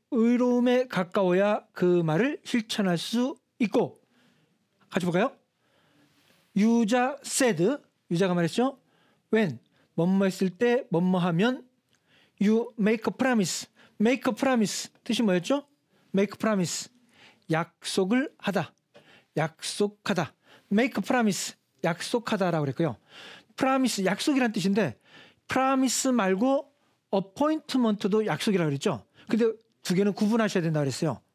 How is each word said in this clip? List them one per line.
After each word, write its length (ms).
의로움에 760
가까워야 840
그 280
말을 440
실천할 520
수 380
있고." 400
같이 160
볼까요? 300
유자 680
said, 520
유자가 240
말했죠. 460
"When, 260
뭐뭐 280
했을 260
때, 400
뭐뭐 300
하면, 480
you 380
make 280
a 100
promise." 500
Make 280
a 60
promise, 560
뜻이 200
뭐였죠? 420
Make 200
a 40
promise, 540
약속을 880
하다, 360
약속하다. 960
Make 260
a 80
promise, 500
약속하다라고 840
그랬고요. 320
Promise, 480
약속이란 480
뜻인데, 480
promise 640
말고 640
appointment도 1120
약속이라고 420
그랬죠. 380
근데 160
두 100
개는 200
구분하셔야 500
된다고 200
그랬어요. 380